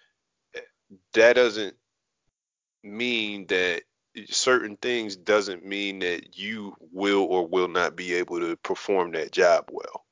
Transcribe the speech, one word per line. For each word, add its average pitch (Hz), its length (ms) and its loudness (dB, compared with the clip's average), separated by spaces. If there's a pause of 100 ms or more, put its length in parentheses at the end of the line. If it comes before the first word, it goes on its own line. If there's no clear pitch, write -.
(1120)
That 117 200 8
doesn't 110 420 2 (1080)
mean 107 640 -4
that, 90 360 0 (440)
certain 117 480 0
things 117 400 -4
doesn't 95 500 0
mean 98 340 -6
that 90 380 -6
you 101 380 -10 (160)
will 98 320 2
or 90 240 0
will 90 220 2
not 82 260 0
be 90 200 -4
able 87 240 -2
to 85 180 -4
perform 92 540 -2
that 78 200 -6
job 87 400 4
well. - 400 -12